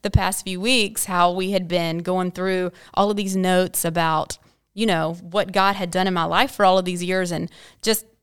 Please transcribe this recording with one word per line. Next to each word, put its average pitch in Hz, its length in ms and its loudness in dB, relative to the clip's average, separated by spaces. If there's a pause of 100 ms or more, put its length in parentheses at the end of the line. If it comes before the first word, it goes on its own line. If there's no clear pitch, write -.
the 202 100 -4
past 190 320 0
few 185 160 -6
weeks, 220 460 0
how 180 260 2
we 190 200 -2
had 185 180 -2
been 170 300 0
going 180 320 -2
through 185 420 -2 (200)
all 202 160 4
of 208 60 -2
these 190 220 -2
notes 185 480 2
about, 160 520 0 (360)
you 214 120 -2
know, 165 360 0
what 185 320 -4
God 196 240 2
had 196 140 -6
done 185 160 0
in 185 60 0
my 165 120 0
life 185 260 2
for 202 140 0
all 185 120 6
of 185 60 2
these 180 180 -4
years 185 300 -2
and 170 180 -4 (320)
just 214 240 0 (180)